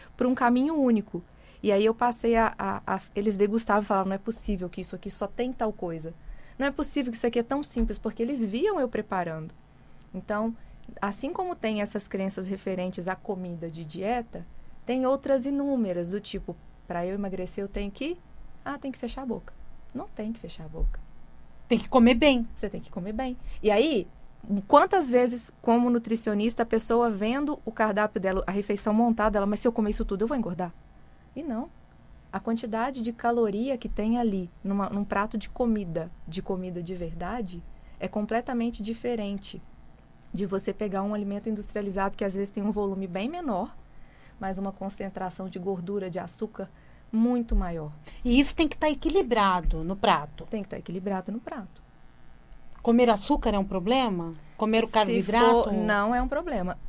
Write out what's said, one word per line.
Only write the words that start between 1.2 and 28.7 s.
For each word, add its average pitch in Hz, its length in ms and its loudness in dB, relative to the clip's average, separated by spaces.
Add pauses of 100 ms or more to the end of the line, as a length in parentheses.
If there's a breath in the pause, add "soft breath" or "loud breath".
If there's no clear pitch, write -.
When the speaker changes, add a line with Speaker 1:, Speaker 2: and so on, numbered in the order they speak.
Speaker 1:
E 208 100 2
aí 202 120 6
eu 220 100 4
passei 233 420 2
a, 220 220 4
a, 202 240 -4 (140)
a, 190 40 -4 (160)
eles 208 220 0
degustavam 208 460 4
e - 20 -6
falavam, 190 240 2
"Não 196 60 0
é 196 40 -6
possível 196 500 -4
que 185 120 -10
isso 185 140 -10
aqui 190 140 -10
só - 180 -6
tem 254 240 -2
tal 220 220 -2
coisa. 165 400 -8 (440 soft breath)
Não 262 100 0
é 277 40 2
possível 277 400 -2
que 226 60 -8
isso 240 100 0
aqui 233 120 2
é 233 40 2
tão 277 200 -2
simples", 220 340 -2
porque - 260 -6
eles 240 220 0
viam 311 340 0
eu 254 80 2
preparando. 170 680 -4 (600 soft breath)
Então, 214 420 -2 (460 soft breath)
assim 202 320 -4
como 359 220 -4
tem 214 260 -2
essas 208 260 -4
crenças 190 400 -4
referentes 185 600 -4
à 185 80 -2
comida 175 540 -6
de 165 140 -10
dieta, 190 640 -4 (400 soft breath)
tem 254 200 0
outras 269 400 2
inúmeras, 247 640 0
do 202 120 -4
tipo, 185 340 -8 (320)
"Pra 175 180 -2
eu 190 100 -2
emagrecer 190 480 -4
eu 196 40 -4
tenho 202 240 -4
que, 320 260 -4 (460)
ah, 277 140 -6
tem 277 160 -6
que - 60 -16
fechar 254 240 -6
a - 20 -8
boca." 220 280 -6 (400)
Não 330 140 -8
tem 220 240 -6
que 226 80 -8
fechar 165 260 -12
a 156 40 -12
boca. 156 300 0 (680)
Speaker 2:
Tem 226 120 4
que - 100 -6
comer 247 260 8
bem. 247 400 4
Speaker 1:
Você 208 140 -6
tem 175 100 -8
que - 120 -14
comer 190 200 -6
bem. 254 240 -4 (280 soft breath)
E 208 80 6
aí, 226 360 4 (600)
quantas 320 420 8
vezes, 247 420 2 (120)
como 240 260 6
nutricionista, 226 720 0
a 226 40 4
pessoa 233 440 2
vendo 247 560 0
o 226 60 -4
cardápio 214 500 0
dela, 190 240 0
a 180 60 -2
refeição 202 420 0